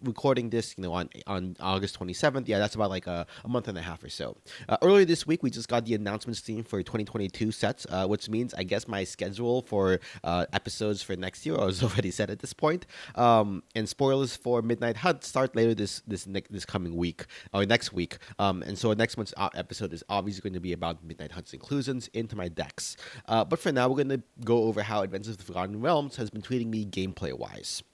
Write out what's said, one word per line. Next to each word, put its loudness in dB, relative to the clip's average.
recording 2
this, -2
you -6
know, -2
on, -2
on -4
August 0
twenty-seventh, 0
yeah, 4
that's 2
about, 2
like, -4
a, -4
a -8
month 0
and -6
a -6
half -8
or -14
so. -8
Uh, 2
earlier 10
this 2
week, 2
we 2
just -8
got 2
the 0
announcement -2
stream -6
for -4
twenty -2
twenty-two -2
sets, -2
uh, 0
which -2
means, -2
I -4
guess, 0
my -2
schedule -2
for, 4
uh, 2
episodes -2
for -4
next -8
year 0
<laughs> 4
is 0
already 0
set -2
at -6
this -10
point. 0
Um, 6
and 0
spoilers 2
for 0
Midnight 2
Hunt 0
start 0
later 6
this, -2
this -6
ne-, -4
this -8
coming -4
week, -2
or 4
next 2
week. -2
Um, 2
and -6
so 4
next 2
month's, -6
uh, 0
episode -6
is -10
obviously -2
going -4
to -6
be -4
about -4
Midnight -12
Hunt's -14
inclusions -4
into -4
my -4
decks. -8
Uh, 4
but 0
for 0
now, 4
we're 2
gonna 0
go 6
over 2
how 2
Adventures -4
of -10
the -18
Forgotten -4
Realms 2
has -4
been -8
treating -2
me 0
gameplay-wise. -4